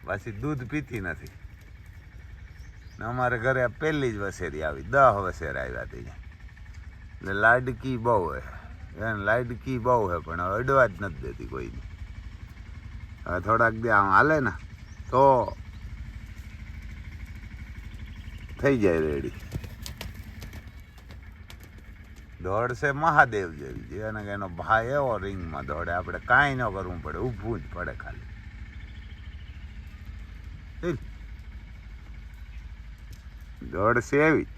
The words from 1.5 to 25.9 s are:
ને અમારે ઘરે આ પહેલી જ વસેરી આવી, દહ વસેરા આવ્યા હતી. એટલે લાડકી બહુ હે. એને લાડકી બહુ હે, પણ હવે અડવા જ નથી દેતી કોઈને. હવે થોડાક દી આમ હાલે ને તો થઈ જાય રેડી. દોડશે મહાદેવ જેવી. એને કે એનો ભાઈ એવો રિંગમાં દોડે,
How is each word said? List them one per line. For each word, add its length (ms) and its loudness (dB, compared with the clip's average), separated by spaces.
ને 60 -6
અમારે 340 2
ઘરે 240 4
આ 40 4
પહેલી 440 2
જ 60 -4
વસેરી 460 -2
આવી, 200 -2
દહ 280 10
વસેરા 500 0
આવ્યા 200 -4
હતી. 160 -10
એટલે 1400 -12
લાડકી 640 4
બહુ 360 4
હે. 80 -6
એને 260 -2
લાડકી 540 2
બહુ 340 4
હે, 60 0
પણ 240 -4
હવે 140 0
અડવા 320 6
જ 40 0
નથી 200 -6
દેતી 240 -8
કોઈને. 500 -8
હવે 140 0
થોડાક 340 6
દી 160 0
આમ 200 8
હાલે 300 8
ને 120 2
તો 480 8
થઈ 180 6
જાય 200 8
રેડી. 320 2
દોડશે 500 0
મહાદેવ 640 6
જેવી. 420 -8
એને 280 -4
કે 60 -6
એનો 200 -2
ભાઈ 360 4
એવો 320 2
રિંગમાં 480 -4
દોડે, 260 -4